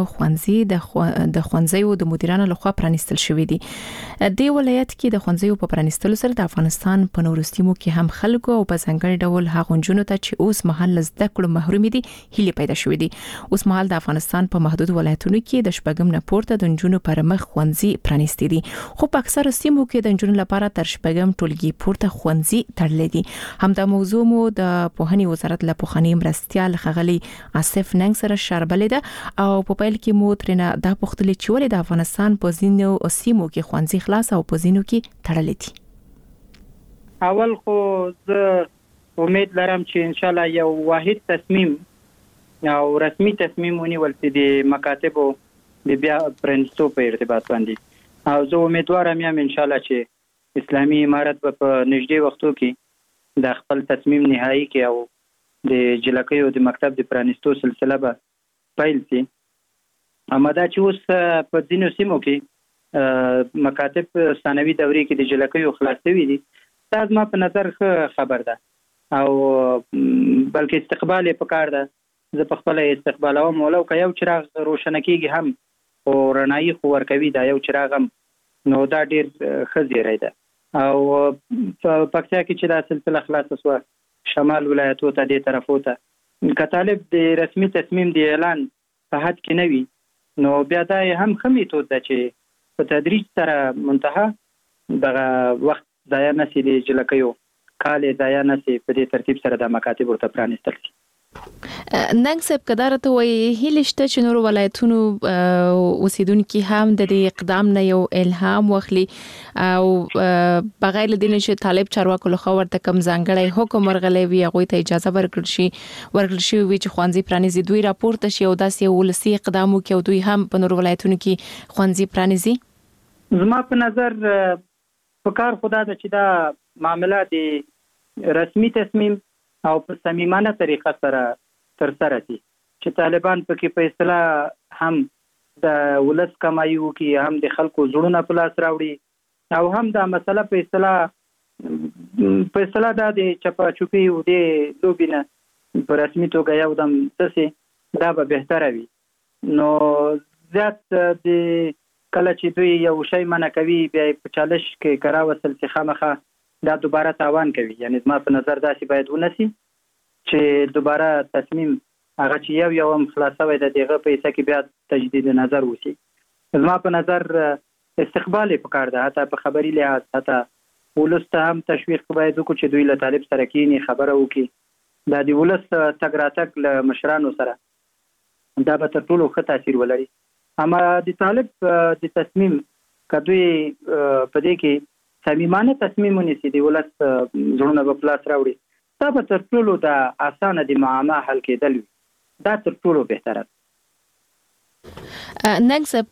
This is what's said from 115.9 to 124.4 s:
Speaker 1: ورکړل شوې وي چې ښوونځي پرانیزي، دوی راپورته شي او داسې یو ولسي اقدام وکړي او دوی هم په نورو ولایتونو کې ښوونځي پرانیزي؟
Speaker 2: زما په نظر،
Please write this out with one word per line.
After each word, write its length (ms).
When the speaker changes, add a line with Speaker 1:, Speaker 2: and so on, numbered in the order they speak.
Speaker 1:
ورکړل 320
شوې 140
وي 100
چې 120
ښوونځي 260
پرانیزي، 400
دوی 160
راپورته 500
شي 120
او 40
داسې 240
یو 100
ولسي 400
اقدام 400
وکړي 200
او 120
دوی 180
هم 260
په 100
نورو 180
ولایتونو 400
کې 100
ښوونځي 320
پرانیزي؟ 400
Speaker 2:
زما 320
په 140
نظر، 340